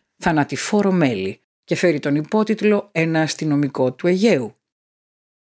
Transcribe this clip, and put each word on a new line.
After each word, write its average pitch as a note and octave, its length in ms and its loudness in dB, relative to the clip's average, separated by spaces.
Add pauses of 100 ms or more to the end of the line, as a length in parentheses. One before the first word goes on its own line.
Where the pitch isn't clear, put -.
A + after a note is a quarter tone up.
(160)
θανατηφόρο F3 760 0
μέλι, A#2 480 0 (240)
και - 100 -4
φέρει D#3+ 240 2
τον C#3+ 160 -2
υπότιτλο G#3 800 0
«Ένα E3 280 0
αστυνομικό C#3+ 720 -2
του - 140 -6
Αιγαίου». F3+ 500 2 (920)